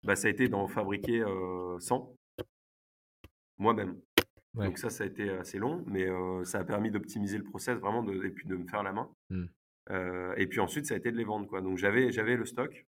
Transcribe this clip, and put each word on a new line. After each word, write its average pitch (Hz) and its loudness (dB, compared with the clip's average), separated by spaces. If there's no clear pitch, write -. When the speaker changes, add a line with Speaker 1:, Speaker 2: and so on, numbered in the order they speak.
Speaker 1:
bah, 202 6
ça 117 4
a - 4
été 127 6
d'en 101 2
fabriquer, 104 2
euh, 90 -2
cent - -2
moi-même. 101 4
Speaker 2:
Ouais. 107 2
Speaker 1:
Donc 95 0
ça, - -2
ça - -4
a 101 -2
été 101 -2
assez 92 -4
long, 156 -2
mais, 95 2
euh, 92 0
ça 95 -2
a 92 0
permis 104 0
d'optimiser 101 -2
le 104 -4
process, - -4
vraiment, 110 0
de, 98 -2
et 98 -2
puis - -12
de 95 -2
me 87 -6
faire 104 -2
la 95 -2
main. 110 -4
Speaker 2:
Hmm. 92 -2
Speaker 1:
Euh, 90 -2
et 98 4
puis 104 -2
ensuite, 123 0
ça - -2
a 104 -2
été 117 -2
de 117 -4
les 117 -2
vendre, 104 -4
quoi. 95 -4
Donc 92 -2
j'avais, 107 4
j'avais 110 2
le 113 -2
stock - -6